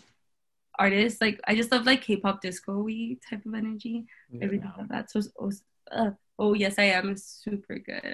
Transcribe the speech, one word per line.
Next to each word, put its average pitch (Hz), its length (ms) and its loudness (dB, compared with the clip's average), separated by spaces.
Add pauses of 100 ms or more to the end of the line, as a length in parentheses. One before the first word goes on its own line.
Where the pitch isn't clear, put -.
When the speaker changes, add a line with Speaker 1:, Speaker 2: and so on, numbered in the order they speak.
(760)
Speaker 1:
artists, 202 440 4
like, 214 260 2
I 208 80 4
just 233 160 2
love, 240 140 4
like, 262 160 6
K-pop 196 400 0
disco-y 220 760 -4 (120)
type 208 160 -8
of 220 80 -8
energy. 220 520 -6 (280)
I - 20 -10
Speaker 2:
Yeah. 196 120 -4
Speaker 1:
really 196 160 -2 (140)
love 208 120 -10
that. - 200 -6
So, 214 120 0
so, - 300 -6 (400)
uh, 214 200 0 (260)
Oh 208 160 4
Yes 202 240 0
I 202 60 6
Am 196 280 4
is 190 140 -6
super - 540 -8
good. - 340 -8